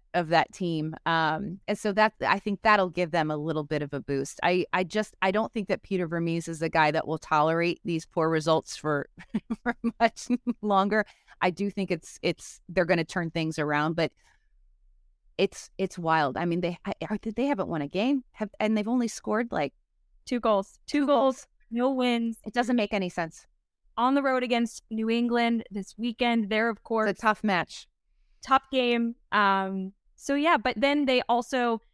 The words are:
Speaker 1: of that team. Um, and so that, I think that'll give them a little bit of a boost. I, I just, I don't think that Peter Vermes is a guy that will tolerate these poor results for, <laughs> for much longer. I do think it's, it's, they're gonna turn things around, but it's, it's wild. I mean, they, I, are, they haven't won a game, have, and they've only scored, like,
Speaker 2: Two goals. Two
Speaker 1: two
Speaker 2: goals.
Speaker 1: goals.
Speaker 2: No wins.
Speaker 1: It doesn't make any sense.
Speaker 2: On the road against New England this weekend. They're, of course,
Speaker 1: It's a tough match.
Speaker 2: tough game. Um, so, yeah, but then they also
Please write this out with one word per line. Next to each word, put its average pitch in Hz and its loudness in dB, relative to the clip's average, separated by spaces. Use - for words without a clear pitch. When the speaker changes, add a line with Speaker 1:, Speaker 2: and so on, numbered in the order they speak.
Speaker 1:
of 170 0
that 160 2
team. 160 -4
Um, 160 0
and 208 -2
so 214 -2
that, 214 4
I 147 2
think 202 -4
that'll 202 4
give 175 -2
them 156 0
a 151 -2
little 151 -4
bit 151 -2
of 147 -6
a 143 -4
boost. 139 -4
I, 180 2
I 185 0
just, 208 -4
I 190 4
don't 214 -2
think 208 -4
that 185 -2
Peter 180 -4
Vermes 165 -4
is 165 -10
a 165 -2
guy 156 4
that 156 -2
will 156 -2
tolerate 160 2
these 165 -4
poor 160 0
results 160 0
for, 147 -2
<laughs> - -6
for 240 -2
much - 0
longer. 202 2
I 185 2
do 196 -2
think 190 -4
it's, - -6
it's, - -4
they're 175 2
gonna 170 2
turn 165 -4
things 160 -2
around, 151 0
but 165 0
it's, - -2
it's 190 -4
wild. 160 2
I 170 -2
mean, 170 0
they, 175 -4
I, 196 -6
are, 208 -2
they 233 -4
haven't 196 -2
won 160 -4
a 143 -6
game, 247 0
have, 214 -6
and 214 0
they've 208 -2
only 240 0
scored, 220 -4
like, 147 -2
Speaker 2:
Two 247 -2
goals. 208 0
Two 294 0
Speaker 1:
two 269 2
Speaker 2:
goals. 269 4
Speaker 1:
goals. - -18
Speaker 2:
No 247 0
wins. 240 0
Speaker 1:
It 220 -10
doesn't 247 0
make 214 0
any 190 -2
sense. 165 -8
Speaker 2:
On 254 2
the 285 2
road 254 2
against 233 -2
New 220 -2
England 233 2
this 196 -8
weekend. 233 0
They're, 220 2
of 214 -6
course, 220 0
Speaker 1:
It's - -8
a - -12
tough 214 2
match. 185 -2
Speaker 2:
tough 269 2
game. 240 0
Um, 190 2
so, - -4
yeah, 302 4
but 220 0
then 285 2
they 254 4
also 240 0